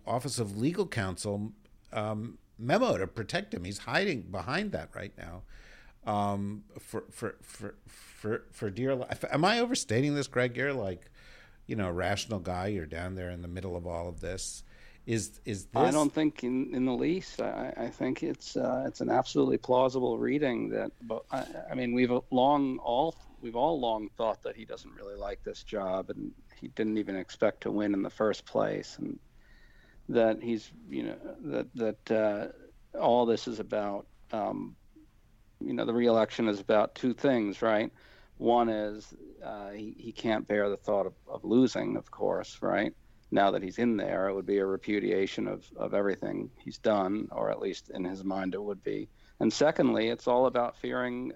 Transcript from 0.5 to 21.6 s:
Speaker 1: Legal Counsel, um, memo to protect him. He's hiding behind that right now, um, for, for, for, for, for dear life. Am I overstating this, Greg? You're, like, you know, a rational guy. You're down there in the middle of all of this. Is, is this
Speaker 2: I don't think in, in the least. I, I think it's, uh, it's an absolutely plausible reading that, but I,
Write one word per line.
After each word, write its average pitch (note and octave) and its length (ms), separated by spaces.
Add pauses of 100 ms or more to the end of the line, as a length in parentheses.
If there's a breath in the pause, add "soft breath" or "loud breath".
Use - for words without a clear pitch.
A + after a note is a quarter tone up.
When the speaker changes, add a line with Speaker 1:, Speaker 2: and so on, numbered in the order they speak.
Speaker 1:
Legal E3+ 280
Counsel, G2+ 680 (400)
um, G#2+ 440 (220)
memo D#3 380
to F#2+ 100
protect F3 460
him. F#2 100
He's G2+ 160
hiding D3 440
behind A2+ 500
that D#2+ 200
right - 240
now, F2 260 (600 loud breath)
um, G2+ 580 (160)
for, - 300
for, - 320
for, - 340 (120)
for, - 640
for G#2+ 180
dear B2+ 260
life. - 360
Am D3 120
I G#3+ 160
overstating D3 560
this, C#3+ 120
Greg? B2 280
You're, C#3 180
like, G2 360 (560 loud breath)
you - 100
know, G2 120
a F2 60
rational G2 460
guy. F2+ 280
You're G2 180
down E2+ 300
there F2+ 160
in F2 100
the F2 60
middle F2+ 280
of F2 120
all E2+ 200
of F2 120
this. - 440 (440 soft breath)
Is, A2+ 380
is G2 200
this - 100
Speaker 2:
I E3 160
don't D3+ 200
think D3+ 320
in, B2+ 300
in B2+ 120
the B2+ 80
least. D3+ 460
I, A2 380
I A#2 120
think C3 340
it's, - 340
uh, B2+ 300
it's - 140
an - 100
absolutely C3 460
plausible B2+ 600
reading A#2+ 520
that, G#2+ 220 (120)
but A2+ 280
I, C3+ 140 (260)